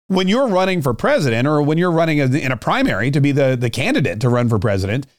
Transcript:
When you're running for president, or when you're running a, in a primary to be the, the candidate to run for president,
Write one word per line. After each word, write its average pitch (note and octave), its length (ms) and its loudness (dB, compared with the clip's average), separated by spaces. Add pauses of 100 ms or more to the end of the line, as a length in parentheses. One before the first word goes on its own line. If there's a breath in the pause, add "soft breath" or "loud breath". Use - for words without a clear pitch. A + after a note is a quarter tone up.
When F#3 200 0
you're B3 200 2
running F#3 340 0
for B2+ 140 -2
president, C#3+ 520 0
or D3+ 140 2
when D#3 160 0
you're F3+ 140 0
running D#3+ 280 0
a, C#3 60 2
in C3 260 0
a B2 60 -4
primary C#3+ 540 -2
to D3 100 0
be C#3+ 100 2
the, C3+ 240 2
the A#2+ 140 -2
candidate C3+ 520 -2
to B2+ 80 2
run A#2+ 200 2
for A2 100 2
president, G2+ 460 -2 (140)